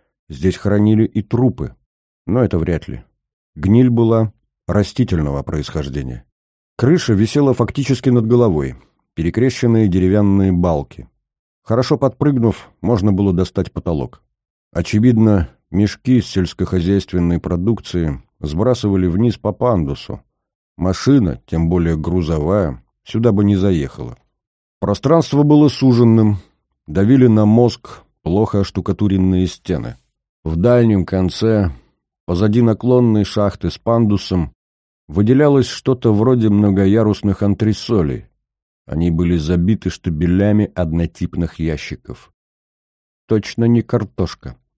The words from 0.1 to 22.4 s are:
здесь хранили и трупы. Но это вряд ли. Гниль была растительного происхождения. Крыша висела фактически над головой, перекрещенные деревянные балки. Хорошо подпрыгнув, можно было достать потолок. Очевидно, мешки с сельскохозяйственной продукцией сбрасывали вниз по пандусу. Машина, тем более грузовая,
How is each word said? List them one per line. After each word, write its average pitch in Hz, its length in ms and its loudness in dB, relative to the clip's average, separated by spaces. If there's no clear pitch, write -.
здесь 82 280 -2
хранили 107 480 2
и 104 180 -4
трупы. 120 520 -4
Но 120 160 0
это 92 160 0
вряд 80 300 -4
ли. 64 160 -14
Гниль 113 360 2
была 113 420 0
растительного 85 760 -2
происхождения. 69 800 -8
Крыша 127 380 0
висела 127 380 2
фактически 127 580 -2
над 120 160 2
головой, 87 500 0
перекрещенные 113 720 0
деревянные 95 640 2
балки. 82 560 -4
Хорошо 131 360 -2
подпрыгнув, 127 720 -2
можно 101 320 0
было 98 200 2
достать 90 400 -4
потолок. 71 500 -6
Очевидно, 107 760 2
мешки 104 500 0
с - 80 -6
сельскохозяйственной 90 1120 -2
продукцией 87 800 -4
сбрасывали 95 680 -2
вниз 104 280 0
по 107 160 -6
пандусу. 85 680 -4
Машина, 95 680 0
тем 82 220 -2
более 82 280 0
грузовая, 80 880 -2